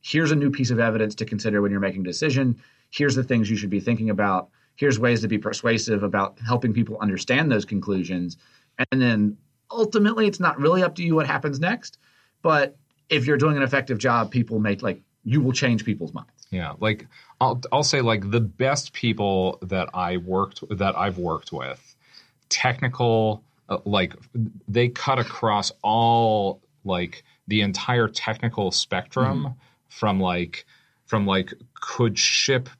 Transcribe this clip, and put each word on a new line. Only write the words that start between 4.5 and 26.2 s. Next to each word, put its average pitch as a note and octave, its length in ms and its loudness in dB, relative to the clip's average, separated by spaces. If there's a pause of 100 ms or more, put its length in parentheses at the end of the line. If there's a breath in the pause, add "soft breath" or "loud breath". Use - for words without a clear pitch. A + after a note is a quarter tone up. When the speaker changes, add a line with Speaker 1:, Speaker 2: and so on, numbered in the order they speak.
Speaker 1:
Here's C#3 240 2
ways A#2 220 2
to A2+ 60 -2
be G#2+ 120 0
persuasive A2 640 0
about G2 420 -2
helping B2 280 0
people A2+ 260 0
understand B2 520 0
those G#2 140 2
conclusions." F#2 720 -4 (540 soft breath)
And C3+ 100 2
then G#2 360 2 (340)
ultimately, A3 560 2
it's G3 120 -2
not D#3 200 0
really F3 240 4
up E3 120 0
to F3 80 -6
you E3 120 2
what D3+ 120 2
happens C#3+ 320 -2
next. G#3 380 -4 (440 soft breath)
But D3 360 2 (320)
if C#3+ 160 2
you're D3 120 2
doing D3 200 4
an C3+ 60 2
effective C3 340 0
job, A#2 340 0
people A2+ 280 0
may, G#2 160 2
like, G2 260 -4 (240)
you C3+ 160 2
will B2+ 120 0
change A#2+ 320 0
people's E2+ 280 -4
minds. - 160 -14 (220)
Speaker 2:
Yeah, E2 280 -6
like, G#2+ 280 -2 (340 loud breath)
I'll, B2 180 2 (120)
I'll C#3 120 2
say, C#3+ 180 2
like, G#2 280 0
the A#2 100 2
best C3 540 -2
people G2 720 0
that F2+ 320 -4
I F2+ 220 -2
worked, F#2 520 -4
that G2 260 -2
I've F#2 220 -2
worked D#2+ 340 -4
with, C2 440 -10 (540 soft breath)
technical, A#2+ 920 -2 (260)
uh, G2 160 -4
like, G2+ 280 -2 (540)
they A#2+ 220 2
cut B2+ 280 -2
across G#2+ 540 -2 (100)
all, A2 800 2 (240)